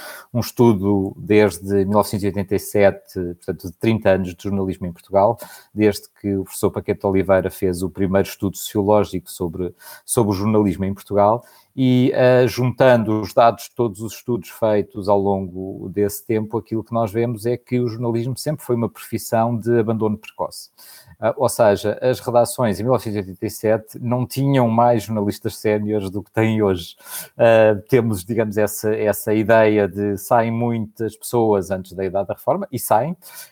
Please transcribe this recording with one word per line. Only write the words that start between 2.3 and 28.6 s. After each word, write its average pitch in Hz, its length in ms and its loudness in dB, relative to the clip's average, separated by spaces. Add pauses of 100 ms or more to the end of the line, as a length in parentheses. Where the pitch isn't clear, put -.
e - 20 2
sete, 98 600 0 (160)
portanto, 87 340 -10
de - 60 -18
trinta 110 340 0
anos 92 240 0
de - 80 -20
jornalismo 95 440 -4
em 87 60 -8
Portugal, 98 460 0 (340)
desde 104 360 0 (120)
que 101 140 -4
o 95 80 -2
professor - 300 -2
Paquete 98 340 -4
Oliveira 95 420 2
fez 90 320 -4
o 92 100 -4
primeiro 95 360 0
estudo - 300 -6
sociológico 101 720 -2
sobre, 87 420 -8 (320)
sobre 104 280 0
o - 20 0
jornalismo 101 500 0
em 95 80 -4
Portugal, 101 520 0 (340)
e, 127 360 2
eh, 127 340 4
juntando 120 720 2
os 98 140 -6
dados, 117 340 4
todos 110 320 -4
os 110 140 -10
estudos 117 340 -6
feitos 104 640 -2
ao 101 100 4
longo 95 680 -4
desse 101 340 -2
tempo, 110 320 -2
aquilo 110 260 -6
que - 120 -12
nós 113 180 -2
vemos 113 320 -4
é 120 100 0
que 123 240 -4
o 123 80 0
jornalismo 117 480 -4
sempre - 300 -8
foi 123 100 -2
uma 117 140 -2
profissão 117 680 -4
de 117 240 0
abandono 110 380 0
precoce. - 540 -12 (500)
Ah, 107 160 -2
ou 123 140 2
seja, 104 500 2
as 127 180 0
redações 117 600 0
em - 20 -4
mil 127 100 2
novecentos 107 240 -2
e 104 40 -2
oitenta 95 260 -8
e 101 40 -4
sete - 480 -2
não 123 260 -2
tinham 131 460 2
mais 120 320 4
jornalistas 104 560 -4
séniores 107 500 -2
do 95 140 -8
que - 80 -18
têm 110 320 2
hoje. 92 340 -2 (400)
Ah, 110 420 6 (120)
temos, 113 340 0
digamos, 107 320 -2
essa, 107 380 -2